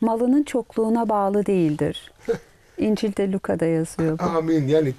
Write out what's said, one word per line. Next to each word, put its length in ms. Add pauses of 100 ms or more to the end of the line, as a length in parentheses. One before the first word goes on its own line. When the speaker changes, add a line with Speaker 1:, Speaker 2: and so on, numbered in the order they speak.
Speaker 1:
malının 420
çokluğuna 640
bağlı 360
değildir." 680 (160)
Speaker 2:
<laughs> 240 (300)
Speaker 1:
İncil'de, 500
Luka'da 340
yazıyor 540
bu. 40
Speaker 2:
Amin. 440
Yani 320